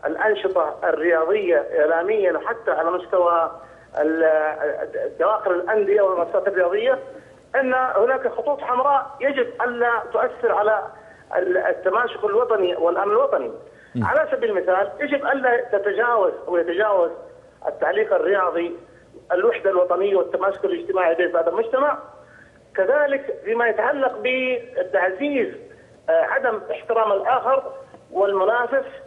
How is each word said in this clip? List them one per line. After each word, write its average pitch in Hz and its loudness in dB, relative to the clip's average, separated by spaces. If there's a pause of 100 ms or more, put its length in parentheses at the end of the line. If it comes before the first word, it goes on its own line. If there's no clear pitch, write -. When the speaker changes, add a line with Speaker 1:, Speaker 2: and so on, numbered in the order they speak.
Speaker 1:
الأنشطة 185 0
الرياضية 170 2 (140)
إعلاميًا 175 2
وحتى 190 -4
على 165 0
مستوى 175 2 (480)
ال-، 156 0
دواخل 196 2
الأندية 196 2
والمؤسسات 185 0
الرياضية 208 0 (560)
أن 262 0
هناك 254 0
خطوط 277 -4
حمراء 269 0
يجب 262 0 (140)
ألا 240 0 (100)
تؤثر - 0
على 214 2 (520)
ال-، 185 0
التماسك 208 -2
الوطني 208 2
والأمن 175 0
الوطني. 196 2 (440)
Speaker 2:
مم. 117 -2
Speaker 1:
على 294 2
سبيل 233 -2
المثال 185 0
يجب 277 -2
ألا 247 2 (100)
تتجاوز 202 2 (140)
أو 180 0
يتجاوز 175 2 (560)
التعليق 196 0
الرياضي 170 0 (560)
الوحدة 196 2
الوطنية 185 2
والتماسك 185 -2
الاجتماعي 175 0
بين 170 -2
هذا 165 2
المجتمع. 262 0 (800)
كذلك 277 0
فيما 233 0
يتعلق 240 0
بتعزيز، 247 -2 (640)
آه، - 4
عدم 220 0 (120)
احترام 220 0
الآخر 247 0 (480)
والمنافس 208 0 (220)